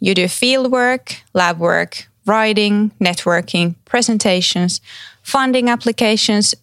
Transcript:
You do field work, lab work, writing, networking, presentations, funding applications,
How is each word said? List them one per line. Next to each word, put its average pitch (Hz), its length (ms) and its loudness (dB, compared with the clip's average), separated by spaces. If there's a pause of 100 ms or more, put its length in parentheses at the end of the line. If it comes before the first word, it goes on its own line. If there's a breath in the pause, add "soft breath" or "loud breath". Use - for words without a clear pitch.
You 190 160 0
do 180 100 0
field 254 460 0
work, 254 500 -2 (100)
lab 175 280 0
work, 175 480 -2 (180)
writing, 208 720 2
networking, 175 840 0
presentations, 185 960 0 (420 loud breath)
funding 254 460 0
applications, 220 840 0 (100)